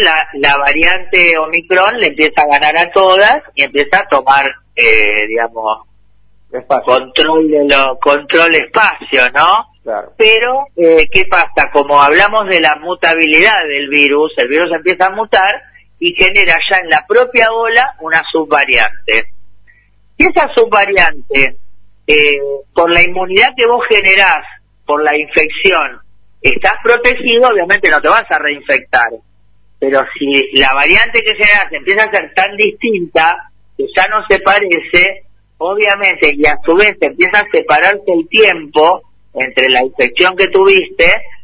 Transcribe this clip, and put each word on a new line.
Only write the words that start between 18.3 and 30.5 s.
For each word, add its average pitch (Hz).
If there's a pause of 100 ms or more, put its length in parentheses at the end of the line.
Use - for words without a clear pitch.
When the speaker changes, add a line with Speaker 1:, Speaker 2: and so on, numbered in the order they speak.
Speaker 1:
subvariante. 131 (840)
Si -
esa 370
subvariante, 185 (500)
eh, 147 (360)
por 170
la 170
inmunidad 185
que 233
vos 240
generás 190 (400)
por 147
la 151
infección, 156 (420)
estás 185
protegido, 240
obviamente 202
no 151
te 151
vas 214
a 156
reinfectar. 135 (720)
Pero 135 (160)
si 139